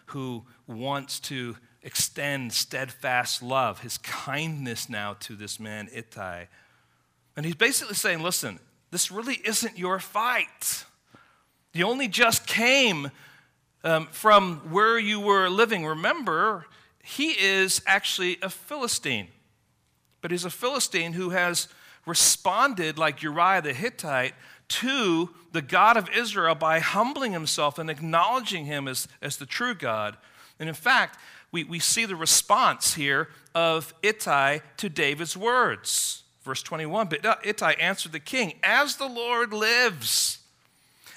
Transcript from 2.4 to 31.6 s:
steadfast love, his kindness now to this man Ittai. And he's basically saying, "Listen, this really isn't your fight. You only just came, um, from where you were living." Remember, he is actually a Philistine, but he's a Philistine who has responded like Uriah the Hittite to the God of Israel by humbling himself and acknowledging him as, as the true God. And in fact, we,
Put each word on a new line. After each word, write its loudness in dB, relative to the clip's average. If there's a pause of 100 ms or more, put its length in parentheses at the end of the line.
steadfast -2
love, 0
his -8
kindness -6
now -6
to -14
this -12
man -10
Ittai. -12 (880)
And -8
he's -6
basically 0
saying, 0
"Listen, -4 (320)
this -2
really -6
isn't -4
your -2
fight. -4 (880)
You 0
only 0
just 2
came, 2 (680)
um, 0
from 6 (140)
where 4
you -2
were 4
living." 2
Remember, 0 (360)
he -4 (100)
is 4
actually 2
a -4
Philistine, -4 (880)
but -8
he's -2
a -8
Philistine -4
who -4
has 0 (360)
responded 2
like 0
Uriah 2
the -4
Hittite -2 (340)
to 0 (240)
the -2
God 6
of 0
Israel 2
by 2
humbling 0
himself -2
and -4
acknowledging 0
him -4
as, -6 (140)
as -6
the -12
true -4
God. -2 (420)
And -6
in -6
fact, 2 (360)
we, -2